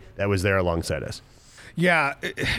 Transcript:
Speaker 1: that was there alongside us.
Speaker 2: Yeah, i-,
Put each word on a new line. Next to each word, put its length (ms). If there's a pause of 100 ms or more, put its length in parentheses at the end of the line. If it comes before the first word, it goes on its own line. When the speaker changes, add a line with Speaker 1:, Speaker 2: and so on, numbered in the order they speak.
(180)
Speaker 1:
that 120
was 140
there 140
alongside 440
us. 200 (540)
Speaker 2:
Yeah, 460
i-, 120 (240)